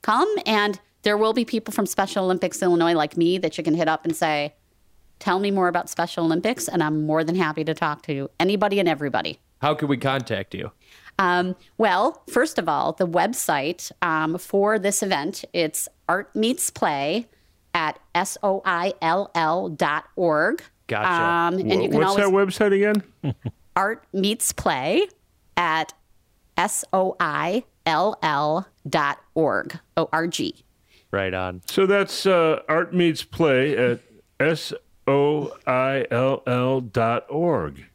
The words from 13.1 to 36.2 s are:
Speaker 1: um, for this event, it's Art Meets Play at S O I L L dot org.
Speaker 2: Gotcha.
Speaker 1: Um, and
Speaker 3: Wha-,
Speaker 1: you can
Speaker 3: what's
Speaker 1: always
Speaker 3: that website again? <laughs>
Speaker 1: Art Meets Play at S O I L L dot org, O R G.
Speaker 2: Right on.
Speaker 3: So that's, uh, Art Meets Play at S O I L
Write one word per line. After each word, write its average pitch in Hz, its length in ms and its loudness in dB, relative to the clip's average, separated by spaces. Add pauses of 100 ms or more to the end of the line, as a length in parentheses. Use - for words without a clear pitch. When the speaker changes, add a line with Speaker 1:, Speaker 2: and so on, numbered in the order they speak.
Speaker 1:
um, 160 340 0
for 202 420 0
this 202 240 -2
event, 185 500 -4
it's 160 360 -2 (200)
Art 190 260 -4
Meets 226 360 -2
Play 160 580 -2 (440)
at 156 260 -2 (160)
S 180 280 -2
O 196 220 0
I 180 360 0
L 175 340 0
L 170 340 0
dot 151 360 -2 (120)
org. 175 460 2 (260)
Speaker 2:
Gotcha. 117 200 0
Speaker 1:
Um, 170 520 2
and - 80 -2
Speaker 3:
Wha-, - 140 2
Speaker 1:
you - 60 0
can - 120 2
Speaker 3:
what's 196 200 2 (120)
Speaker 1:
always 196 260 2
Speaker 3:
that 214 120 4
website 196 40 4
again? 202 600 0 (200)
<laughs> - 220 -8
Speaker 1:
Art 202 360 0
Meets 196 400 0
Play 180 560 0 (480)
at 160 360 0 (640)
S - 360 -2
O 190 260 0
I 165 460 -2 (220)
L 170 360 2
L 151 460 0 (200)
dot 147 300 0 (160)
org, 139 440 0 (180)
O 165 160 0
R 165 160 0
G. - 360 -6 (460)
Speaker 2:
Right 95 240 -2
on. 92 320 -4
Speaker 3:
So - 200 2
that's, 196 380 0
uh, 170 440 4
Art 165 260 0
Meets 170 300 2
Play 139 520 2
at 120 240 2 (380)
S 156 340 0 (360)
O 143 480 2 (100)
I 131 440 0
L 127 360 0